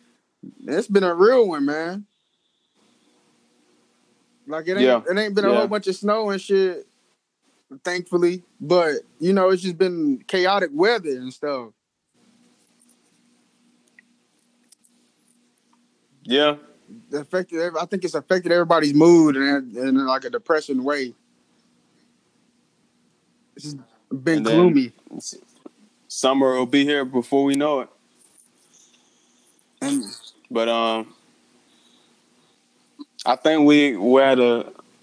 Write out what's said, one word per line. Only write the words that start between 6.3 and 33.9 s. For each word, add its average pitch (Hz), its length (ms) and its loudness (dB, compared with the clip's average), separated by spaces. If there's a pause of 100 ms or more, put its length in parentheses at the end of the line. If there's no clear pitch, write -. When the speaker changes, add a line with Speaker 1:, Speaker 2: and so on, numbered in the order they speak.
Speaker 1:
shit, 190 460 -2 (960)
thankfully. 180 600 -2 (180)
But, 156 400 0 (180)
you 180 140 0
know, 185 160 4
it's 185 120 0
just 180 160 -8
been 160 480 -2
chaotic 185 480 0
weather 170 440 0
and 127 160 -14
stuff. 131 400 -10 (4000)
Speaker 2:
Yeah. 147 320 2 (560)
Speaker 1:
It 143 60 -6
affected 170 420 -8
ev-, 170 160 -6
I 160 100 -6
think 185 200 -6
it's 160 100 -8
affected 175 380 -2
everybody's 165 400 2
mood 156 420 6
and, 135 400 -2
and 131 220 0
in, 135 80 -2
like, 131 180 -2
a 127 60 -10
depressing 135 560 -2
way. 135 280 -4 (2500)
It's - 100 -18
just 147 120 -14 (320)
been 139 280 -2
Speaker 2:
And 113 80 -2
then 113 100 2
Speaker 1:
gloomy. 156 360 4 (260)
Speaker 2:
s-, - 180 -14 (720)
summer 131 460 0
will 127 140 -2
be 139 180 2
here 143 180 -2
before 127 400 -2
we 139 120 0
know 143 260 -2
it. 113 80 -12 (1900)
Speaker 1:
And 277 220 -2 (480)
Speaker 2:
But, 117 180 0
um, 113 440 -2 (2000)
I 120 100 0
think 156 300 2
we, 147 320 4